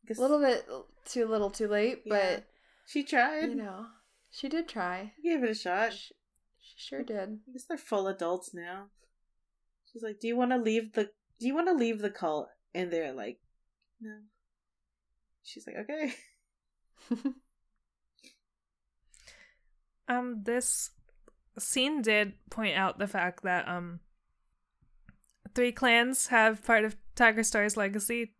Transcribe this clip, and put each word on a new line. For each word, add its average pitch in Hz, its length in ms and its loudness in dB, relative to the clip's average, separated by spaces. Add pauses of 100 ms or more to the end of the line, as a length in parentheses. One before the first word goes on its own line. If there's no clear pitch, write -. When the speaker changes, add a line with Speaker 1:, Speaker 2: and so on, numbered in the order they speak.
Speaker 1:
Guess 220 120 -4
Speaker 2:
A - 20 -2
little 285 200 6
bit 262 280 4 (380)
too 240 200 0
little 214 240 0
too 214 180 -2
late, 208 360 0
Speaker 1:
Yeah. 202 320 2
Speaker 2:
but, 208 80 -10 (420)
Speaker 1:
She 285 160 -2
tried. 285 460 2
Speaker 2:
you 233 60 -4
know, 208 320 -8 (440)
she 277 200 -8
did 330 180 -2
try. 196 480 -6
Speaker 1:
She 302 140 -20
gave 302 120 2
it 233 80 0
a 220 40 -2
shot. 214 400 0
Speaker 2:
She, - 180 -18 (480)
she - 160 -20
sure 269 260 -10
did. 214 460 -6
Speaker 1:
I 254 40 -20
guess 247 120 -16
they're 285 140 -6
full 196 300 -2
adults 180 440 -4
now. 180 360 -12 (1040)
She's 226 100 -12
like, 214 180 -8
"Do 226 60 -4
you 233 100 2
wanna 247 200 4
leave 226 380 2
the, 208 160 0 (280)
do 226 80 -4
you 269 80 0
wanna 349 200 4
leave 233 260 2
the 208 80 -2
cult?" 156 400 -2 (260)
And 180 160 -4
they're 160 220 -2
like, 120 280 -8 (600)
"No." 214 200 -14 (1200)
She's - 240 -18
like, - 100 -14
"Okay." 285 380 -6 (960)
<laughs> 240 240 -2
Speaker 2:
<laughs> - 0 - (2750)
Speaker 3:
Um, 247 340 -2
this 240 480 -2 (680)
scene 269 440 0
did 208 320 2 (160)
point 208 260 -2
out 190 220 2
the 202 80 0
fact 180 380 -2
that, 180 240 0
um, 175 320 -8 (1500)
three 247 180 2
clans 240 560 4
have 220 360 6
part 220 200 6
of 214 120 -2 (180)
Tiger 226 280 6
Star's 208 340 2
legacy. 214 640 -2